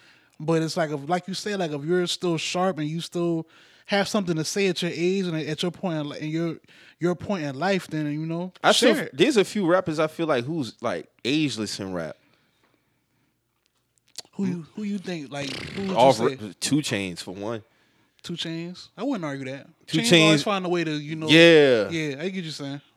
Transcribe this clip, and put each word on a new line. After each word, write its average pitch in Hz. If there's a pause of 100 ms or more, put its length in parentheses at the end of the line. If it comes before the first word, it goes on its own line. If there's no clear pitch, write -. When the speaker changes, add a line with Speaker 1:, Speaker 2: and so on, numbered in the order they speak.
(400)
Speaker 1:
But 160
it's 160
like, 160
if, 143
like 180
you 190
said, 202
like, 170
if 143
you're 175
still 170
sharp 180
and 151
you 160
still 170 (400)
have 202
something 180
to 156
say 196
at 180
your 175
age 180
and 175
at 151
your 180
point 165
in 147
li-, 123
in 156
your, 165 (440)
your 175
point 185
in 139
life, 180
then, 151
you 156
know, 170 (120)
Speaker 2:
I -
still 240
Speaker 1:
share 240
Speaker 2:
f-, -
Speaker 1:
it. -
Speaker 2:
there's 233
a 185
few 208
rappers 170
I 160
feel 160
like 131
who's, 139
like, 95 (160)
ageless 120
in 95
rap. 82 (2250)
Speaker 1:
Who 202
you, 175 (100)
who 214
you 202
think, 165
like, 139 (220)
who 196
would 190
you 180
Speaker 2:
Off 127
Speaker 1:
say? 113 (100)
Speaker 2:
rip, 107
Two -
Chainz 98
for -
one. 104 (580)
Speaker 1:
Two -
Chainz? 170
I 185
wouldn't 247
argue 139
that. 131 (200)
Speaker 2:
Two 156
Speaker 1:
Chainz 180
always 156
Speaker 2:
Chainz -
Speaker 1:
find 196
a 175
way 175
to, 156
you 151
know. 156
Speaker 2:
Yeah. 147
Speaker 1:
Yeah, 151
I 185
get 190
you 160
saying. 139 (160)